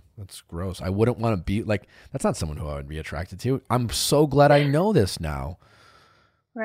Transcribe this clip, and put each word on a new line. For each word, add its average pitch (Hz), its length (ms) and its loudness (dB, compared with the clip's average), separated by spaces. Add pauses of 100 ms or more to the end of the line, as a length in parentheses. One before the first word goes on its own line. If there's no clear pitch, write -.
(180)
That's 98 240 -18
gross. 87 400 -8
I 92 60 -4
wouldn't 110 300 2
wanna 113 180 0
be, 98 260 -2
like, - 240 -2 (240)
that's - 140 -4
not 208 120 0
someone 76 220 -6
who 76 100 -8
I 73 60 -6
would 71 140 -10
be 78 100 -10
attracted 80 420 -10
to." 127 200 -2 (100)
I'm 120 200 0
so - 360 2
glad 143 240 6
I 147 140 6
know 156 280 2
this 113 280 2
now. 76 380 -6 (1080)